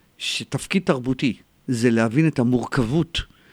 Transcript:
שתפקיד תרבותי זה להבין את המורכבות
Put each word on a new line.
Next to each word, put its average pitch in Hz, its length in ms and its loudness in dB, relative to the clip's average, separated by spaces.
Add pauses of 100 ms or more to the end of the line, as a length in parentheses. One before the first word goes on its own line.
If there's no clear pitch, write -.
(180)
שתפקיד - 640 -4
תרבותי 127 540 -2 (320)
זה 123 220 2
להבין 113 380 2
את 139 100 -2
המורכבות 123 800 0 (320)